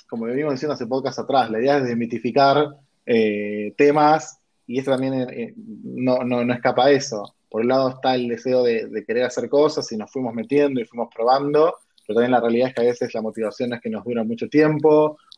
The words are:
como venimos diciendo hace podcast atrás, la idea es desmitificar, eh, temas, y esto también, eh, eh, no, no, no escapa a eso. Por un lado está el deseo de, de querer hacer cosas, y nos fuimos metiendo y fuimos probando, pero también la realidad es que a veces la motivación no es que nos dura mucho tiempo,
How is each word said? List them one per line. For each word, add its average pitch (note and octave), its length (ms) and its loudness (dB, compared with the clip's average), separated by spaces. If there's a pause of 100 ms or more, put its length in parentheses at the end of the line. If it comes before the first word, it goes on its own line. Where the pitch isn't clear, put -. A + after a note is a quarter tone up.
como A#2 160 -8
venimos C#3 280 -2
diciendo C#3+ 200 -4
hace B2 140 -6
podcast C3 320 -4
atrás, A#2+ 320 0
la A2 80 -2
idea C#3 180 2
es C3+ 60 2
desmitificar, B2 920 0 (300)
eh, G#2 720 0
temas, D3+ 600 4 (260)
y A#2+ 140 -6
esto C3+ 120 -2
también, C3 220 0
eh, C3 180 -4
eh, A#2 220 -10 (300)
no, B2+ 400 -2
no, B2 200 -2
no B2 100 0
escapa B2 320 2
a C#3 60 6
eso. A#2 440 -2 (160)
Por G#2+ 100 -2
un A#2 60 0
lado C3 220 2
está C3 260 -2
el B2 120 -2
deseo B2+ 360 0
de, A#2 240 0
de G#2+ 180 -8
querer A#2+ 200 -2
hacer A#2+ 220 -6
cosas, D3 440 0
y A#2 60 -6
nos G#2 140 -10
fuimos B2+ 220 -6
metiendo C3 480 0
y A2+ 40 -10
fuimos A#2 280 -8
probando, C#3+ 640 2 (320)
pero G#2+ 80 -6
también A#2+ 160 2
la B2 80 4
realidad A#2 300 2
es B2 40 -8
que A#2 80 -4
a A#2 40 2
veces B2 280 -2
la A2+ 80 -6
motivación A2 480 -6
no A#2+ 60 -6
es A#2 60 -12
que A#2 100 -8
nos G#2 120 -8
dura A#2 200 -4
mucho A2+ 260 -6
tiempo, D3+ 680 4 (200)